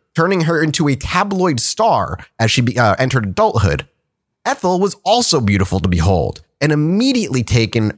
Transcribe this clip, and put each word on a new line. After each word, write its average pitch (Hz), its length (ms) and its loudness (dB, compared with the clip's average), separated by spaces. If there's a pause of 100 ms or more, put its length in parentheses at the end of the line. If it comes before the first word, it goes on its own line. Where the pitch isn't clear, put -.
(140)
turning 175 280 0
her 156 200 0
into 151 260 0
a 139 80 0
tabloid 185 640 -2
star 120 580 -2 (200)
as 110 120 2
she - 120 0
be, 117 160 -2
uh, 110 200 4
entered 127 280 -2
adulthood, 92 600 0 (580)
Ethel 185 360 0
was 196 240 0
also 208 360 2
beautiful 98 400 0
to 90 80 0
behold 85 540 0 (180)
and 151 120 2
immediately 170 720 0
taken 110 520 0